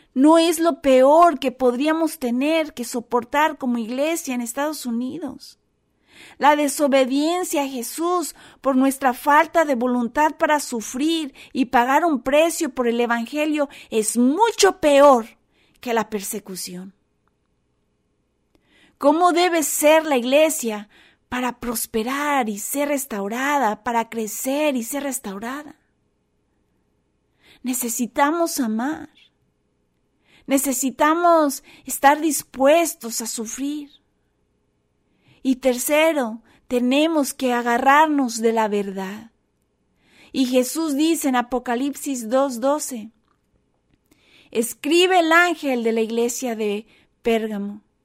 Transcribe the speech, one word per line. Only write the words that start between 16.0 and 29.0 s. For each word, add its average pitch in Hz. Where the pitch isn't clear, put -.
persecución. 190
¿Cómo 320
debe 339
ser 311
la 302
iglesia 247
para 247
prosperar 247
y 208
ser 285
restaurada, 262
para 233
crecer 262
y 226
ser 277
restaurada? 247
Necesitamos 285
amar. 247